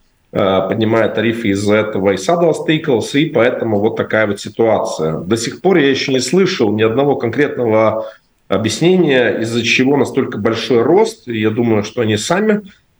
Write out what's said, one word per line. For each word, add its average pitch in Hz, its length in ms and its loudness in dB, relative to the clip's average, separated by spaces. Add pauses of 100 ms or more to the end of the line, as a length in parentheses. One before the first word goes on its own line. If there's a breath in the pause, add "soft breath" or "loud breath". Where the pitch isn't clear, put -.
(340)
э, 95 340 2
поднимает 110 460 0
тарифы 110 360 -2
из-за 101 260 0
этого 101 360 0
и 98 60 0
Saddle 170 360 0
Stickles, 151 600 -2
и 151 160 0
поэтому 117 500 0
вот 110 160 0
такая 107 320 0
вот 101 140 -6
ситуация. 104 720 -2
До 92 240 -2
сих - 240 -8
пор 185 160 2
я 139 120 4
еще 131 220 -2
не 131 80 0
слышал 127 540 0
ни 110 100 0
одного 127 320 2
конкретного 110 880 0 (500 loud breath)
объяснения, 127 840 2
из-за 113 220 -2
чего 131 340 2
настолько 117 400 -2
большой 113 460 0
рост. 180 440 0
И 113 120 -6
я 107 100 0
думаю, 110 340 0
что 123 180 -6
они 107 160 0
сами, 202 440 0 (380 loud breath)